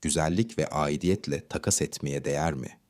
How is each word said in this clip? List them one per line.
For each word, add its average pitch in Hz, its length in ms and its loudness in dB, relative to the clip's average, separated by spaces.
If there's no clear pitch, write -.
güzellik 82 560 2
ve 78 80 2
aidiyetle 73 800 0
takas - 340 0
etmeye 71 420 -4
değer 73 300 0
mi? 65 240 -10